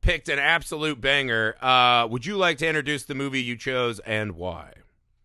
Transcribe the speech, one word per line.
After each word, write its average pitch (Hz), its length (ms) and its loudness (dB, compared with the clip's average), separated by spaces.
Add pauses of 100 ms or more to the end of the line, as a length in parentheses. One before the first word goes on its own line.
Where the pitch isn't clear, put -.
picked 170 280 0
an 143 100 0
absolute 151 600 0
banger. 123 600 0
Uh, 123 480 6
would 117 160 -6
you 202 120 -6
like 175 220 2
to 156 100 -2
introduce 147 340 -2
the 139 140 -8
movie 135 260 -4
you 120 140 -4
chose 123 440 -2
and 107 360 -4
why? 82 360 -10 (520)